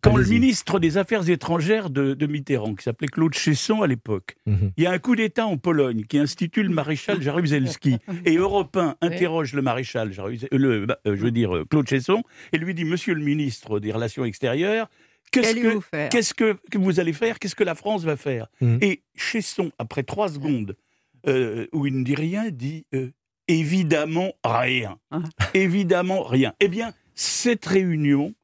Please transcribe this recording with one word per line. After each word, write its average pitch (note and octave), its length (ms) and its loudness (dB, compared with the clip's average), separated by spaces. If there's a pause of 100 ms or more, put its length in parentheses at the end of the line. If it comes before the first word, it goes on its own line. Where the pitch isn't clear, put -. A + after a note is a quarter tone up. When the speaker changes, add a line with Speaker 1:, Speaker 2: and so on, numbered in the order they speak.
Speaker 1:
quand A#2+ 140 8
Speaker 2:
Allez-y. A#2+ 180 4
Speaker 1:
le - 60 -
ministre A#3+ 380 2
des E3 200 2
Affaires F#3+ 320 0
étrangères E3+ 580 0
de, C#3 240 0
de D3 140 -2
Mitterrand, C#3 480 -2
qui - 100 -14
s'appelait B2 240 -4
Claude D#3+ 240 0
Chesson E3+ 480 0
à G3 60 2
l'époque, A2+ 580 -4
Speaker 2:
Mhm. G2 320 2
Speaker 1:
il D#3 80 2
y - 20 2
a F3+ 60 2
un F3+ 60 -2
coup B3 180 0
d'État A3 300 0
en F#3+ 100 -2
Pologne C3 480 0
qui C#3+ 140 -2
institue E3 440 -2
le F#3+ 60 0
maréchal D#3 540 -2
Jaruzelski. C#3+ 760 2 (100)
Speaker 3:
<laughs> F3 200 -4
Speaker 1:
Et E3 100 4
Europe F#3+ 400 0
un E3 240 0
Speaker 3:
Oui. F3 80 0
Speaker 1:
interroge E3 460 -2
le C#3 80 0
maréchal A#2+ 500 -2
Jaruzel-, G#2 400 -8
euh, C3+ 60 4
le, A#2+ 260 4
bah, A#2 220 -2
euh, G2+ 100 2
je G2 60 -4
veux A#2+ 80 2
dire, A2+ 260 0
euh, D#2 80 -2
Claude D3 240 0
Chesson, F3 340 0 (300)
et D#3+ 60 0
lui E3+ 160 -4
dit, « E3 100 -4
Monsieur E3+ 300 -2
le D3+ 100 -4
ministre C#3 560 -2
des G#2 120 -4
Relations A#2 340 -4
extérieures, E3 640 -2 (400)
qu'est-ce A3+ 240 4
que, A#3 80 -2
Speaker 4:
Qu'allez-vous A3 180 2
faire ? D3+ 300 -6
Speaker 1:
qu'est-ce A3+ 240 0
que, A3 240 2 (120)
que - 60 -4
vous F#3 240 2
allez E3 140 -2
faire ? A3+ 240 -2
Qu'est-ce - 180 -8
que G#3 80 2
la E3+ 100 -2
France G3+ 300 -4
va D#3 140 -2
faire ? » A#2+ 300 -6 (120)
Speaker 2:
Mhm. A#2+ 220 4
Speaker 1:
Et - 180 2 (160)
Chesson, - 640 -4
après B2 240 -6
trois G3 260 -2
secondes, C3+ 480 -4 (500)
euh, A#2+ 460 0
où C#3+ 140 -2
il C3 120 -2
ne B2+ 60 -2
dit C3+ 100 0
rien, F#3 360 -4
dit, D3 340 -10 (100)
euh, « C3 140 -4 (400)
Évidemment E3 840 2 (120)
rien. A#2+ 540 0 (120)
Speaker 4:
Ah. D#3+ 100 -4 (340)
Speaker 1:
Évidemment F#3 680 2
rien. » B2+ 380 2
Eh G3+ 80 4
bien, G#3+ 240 -6 (220)
cette - 500 -2
réunion D#3+ 800 2